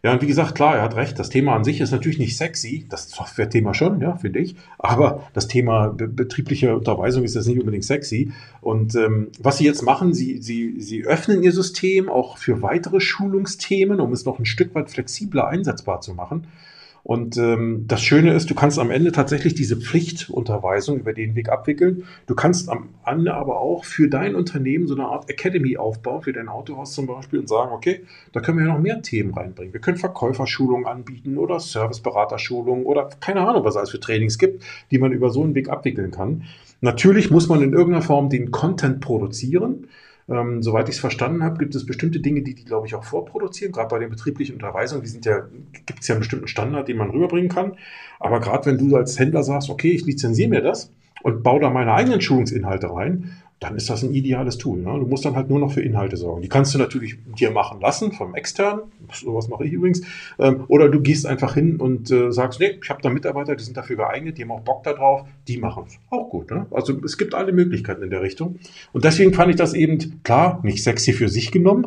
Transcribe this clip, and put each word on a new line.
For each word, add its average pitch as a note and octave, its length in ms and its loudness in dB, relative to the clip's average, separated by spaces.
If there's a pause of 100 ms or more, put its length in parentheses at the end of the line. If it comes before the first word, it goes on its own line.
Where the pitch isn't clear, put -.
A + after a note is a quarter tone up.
ja, A#2 100 2
und B2+ 100 2
wie D3 40 0
gesagt, D#3 280 2
klar, D3 220 4
er G#2+ 60 2
hat A2 120 -2
recht, B2 240 -4
das - 120 -6
Thema C3 260 2
an G#2+ 80 2
sich D3+ 160 0
ist A#2+ 100 0
natürlich D#3 280 0
nicht A2+ 180 -2
sexy, D#3 520 -6
das - 220 -12
Software-Thema A2 600 -2
schon, F3 280 2
ja, F3 160 -2
finde G2 240 -4
ich, F#3 160 -4 (220)
aber A#2 440 2 (100)
das - 160 -4
Thema A2+ 400 2
be-, G#2+ 180 -4
betriebliche A#2+ 720 0
Unterweisung A2+ 480 0
ist A2+ 100 -4
jetzt A2+ 140 0
nicht B2 100 2
unbedingt G#2 260 -2
sexy. C3+ 480 -2 (280)
Und, A2 340 0
ähm, A2 340 2 (120)
was C#3 180 2
sie D#3+ 60 4
jetzt C#3+ 180 4
machen, C#3+ 300 4
sie, B2+ 300 -2
sie, A#2 380 -4
sie G#2 260 -6
öffnen F3 360 2
ihr F3 100 6
System F#3 580 0
auch - 260 0
für - 240 0
weitere E3+ 400 0
Schulungsthemen, G3 1000 0
um A#2+ 120 0
es B2 140 -4
noch C3 120 -4
ein A#2 60 -2
Stück A2+ 300 0
weit D3 160 -4
flexibler C#3+ 580 -2
einsetzbar C#3+ 540 -4
zu F#2+ 120 -12
machen. C#3 320 -8 (560)
Und, A#2 360 -4
ähm, A2+ 500 0
das A2 140 0
Schöne E3 320 6
ist, - 160 0
du - 40 0
kannst C#3+ 240 2
am C#3 120 0
Ende E3 200 4
tatsächlich D3 440 0
diese A2+ 240 0
Pflichtunterweisung A2 1200 -2
über A2 160 -4
den A2 200 -4
Weg A2+ 140 -2
abwickeln. F3+ 560 0 (220)
Du A#2+ 80 -2
kannst F3+ 340 2
am A#2 220 -6 (160)
Ende D#3+ 280 0
aber C3+ 240 -4
auch D#3 260 -2
für D3+ 240 4
dein C#3 260 0
Unternehmen D#3+ 520 0
so C#3 80 -2
eine C3 120 -4
Art - 240 -8
Academy D#3+ 480 -2
aufbauen, A#2+ 440 -6
für B2+ 120 -6
dein A2+ 140 -10
Autohaus C3 440 -12
zum C#3 140 -6
Beispiel, C3 320 -6
und A#2 100 -6
sagen, A#2 240 0
„Okay, F3 300 -2 (300)
da B2 80 -4
können E3 180 0
wir D#3+ 80 4
noch D#3+ 120 2
mehr A3 220 0
Themen - 320 -4
reinbringen. F#2 400 -10
Wir A2 80 -10
können F3+ 160 -2
Verkäuferschulungen B2+ 920 -2
anbieten B2+ 520 -8
oder F3 200 -2
Serviceberaterschulungen A#2 1300 -2
oder C#3 240 0 (120)
keine G3 280 0
Ahnung, G3+ 160 2
was G#2 100 2
es G#2 40 0
alles G2+ 120 -4
für A2 100 -10
Trainings A2 380 0
gibt, F#3+ 240 2 (280)
die C3 80 4
man C3 140 4
über B2 180 2
so C3+ 120 0
einen D#3 120 0
Weg C3 160 0
abwickeln G2 400 -4
kann.“ G#2 320 -4 (400)
Natürlich F#3 480 6
muss E3 180 6
man D3+ 140 6
in C3+ 100 4
irgendeiner E3+ 300 4
Form C#3+ 260 2
den A#2+ 220 -2
Content D3+ 500 0
produzieren. C3 880 -2 (440)
Ähm, A#2+ 320 -2
soweit A2 260 2
ich's - 120 -8
verstanden C#3 420 -2
habe, D#3+ 160 -2
gibt C#3 160 -2
es B2 100 -4
bestimmte E3 360 -2
Dinge, D3 220 0
die B2 120 -8
die, - 100 -20
glaube A2 220 -4
ich, A2 80 -8
auch F#2+ 100 -10
vorproduzieren. F#3 680 -6
Gerade A2+ 160 -4
bei - 100 -2
den A2+ 120 -6
betrieblichen C#3+ 440 -6
Unterweisungen, A2+ 480 -6
die A#2 60 -12
sind A2+ 160 -16
ja, G2+ 180 0 (440)
gibt's - 200 -12
ja A#2+ 80 2
einen A2 60 0
bestimmten - 260 -4
Standard, C3 400 -4
den A#2 120 -4
man G2+ 120 -2
rüberbringen F3 380 0
kann. F3+ 240 -2 (480)
Aber A#2 180 0
gerade A2+ 280 0
wenn C3 120 2
du C#3 180 4
als - 220 0
Händler D3 240 4
sagst, C#3 280 -2
„Okay, E3 200 2
ich E3+ 160 0
lizenziere C#3 440 0
mir G3+ 100 4
das - 320 -2 (300)
und A2 200 -2
baue B2+ 180 4
da C#3 100 2
meine B2 220 2
eigenen A#3 280 4
Schulungsinhalte F#2+ 760 0
rein“, D3+ 380 -4 (280)
dann G#2+ 160 -8
ist A2 140 -6
das A2+ 120 -4
ein C3 120 -2
ideales C3 420 -2
Tool, G2+ 220 -4
ne? G2+ 200 -4
Du C3 80 -2
musst C3 200 -2
dann C3 100 0
halt C3+ 140 -2
nur C#3+ 80 4
noch C#3+ 140 0
für - 100 -2
Inhalte G2 340 -2
sorgen. E2+ 240 -6
Die F#2 80 -10
kannst C#3 260 4
du C#3+ 40 2
natürlich A2+ 400 -2 (200)
dir A2+ 120 4
machen G#2+ 280 -2
lassen C#3+ 320 0
vom F3+ 240 -10
Externen. G#3 500 -2 (280)
Sowas A2+ 360 -6
mache A#2+ 180 -6
ich D3 60 -4
übrigens. F3+ 280 2 (380)
Ähm, C3+ 300 4
oder D3 200 8
du D3+ 120 4
gehst C#3 260 2
einfach - 280 -2
hin D#3+ 220 2
und, B2+ 340 -2
äh, B2 220 4
sagst, B2+ 260 0
„Nee, G3 240 0
ich - 60 -14
habe - 140 -6
da C3+ 80 2
Mitarbeiter, C#3+ 440 -4
die A2+ 80 -8
sind A#2+ 140 -12
dafür C3 200 -8
geeignet, C3+ 420 -6
die A#2+ 40 -10
haben A#2 80 -10
auch A2+ 120 -10
Bock C3 200 -4
da D3 120 -4
drauf, C#3 340 2 (180)
die A#2+ 120 -4
machen's.“ F#2 400 -8 (100)
Auch - 220 -4
gut, - 200 -10
ne? F#3 200 -6
Also - 340 -2
es - 140 -8
gibt - 160 -2
alle F#3+ 180 -2
Möglichkeiten A2+ 500 0
in F#2+ 60 -8
der F#2 140 -4
Richtung. E3 360 -6 (360)
Und B2+ 100 0
deswegen F#3 300 8
fand F3 160 6
ich - 60 4
das E3+ 180 2
eben, D#3 480 0
klar, E3 400 4
nicht G#2 200 0
sexy A2+ 300 2
für A2 160 2
sich - 240 -2
genommen, G3 340 6